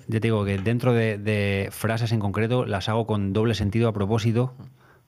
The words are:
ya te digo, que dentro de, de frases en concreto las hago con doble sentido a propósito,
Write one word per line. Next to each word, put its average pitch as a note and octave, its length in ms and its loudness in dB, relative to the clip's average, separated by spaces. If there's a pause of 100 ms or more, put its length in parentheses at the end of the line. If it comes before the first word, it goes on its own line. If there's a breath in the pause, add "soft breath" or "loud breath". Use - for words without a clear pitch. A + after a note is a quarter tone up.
ya A#2 120 0
te G#2+ 80 0
digo, A2 160 2
que G2 140 0
dentro A#2 340 0
de, A2 260 2
de G2+ 540 0
frases A2 400 -2
en A2+ 80 2
concreto A2 460 0
las G#2 240 -4
hago A2 180 0
con G2+ 240 0
doble A2 240 2
sentido G2+ 320 0
a A2 60 0
propósito, A2 600 0 (540 loud breath)